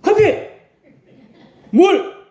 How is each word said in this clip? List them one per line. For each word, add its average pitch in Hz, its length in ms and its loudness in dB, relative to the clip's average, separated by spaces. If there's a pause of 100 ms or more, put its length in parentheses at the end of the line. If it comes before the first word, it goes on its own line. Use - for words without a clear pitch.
커피! 415 460 0 (1200)
뭘? 349 460 0 (140)